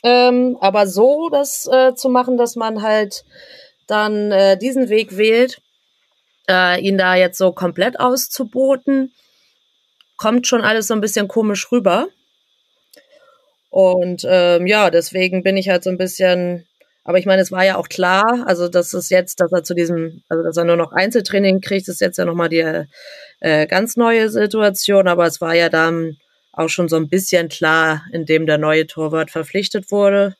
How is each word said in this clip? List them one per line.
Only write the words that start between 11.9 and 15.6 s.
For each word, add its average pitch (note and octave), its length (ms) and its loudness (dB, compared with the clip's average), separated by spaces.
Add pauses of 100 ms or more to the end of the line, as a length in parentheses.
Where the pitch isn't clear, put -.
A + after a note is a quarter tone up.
Und, F3+ 580 2
ähm, F3 380 4
ja, F#3+ 240 4
deswegen F#3 520 0
bin F#3+ 140 2
ich F#3+ 120 -4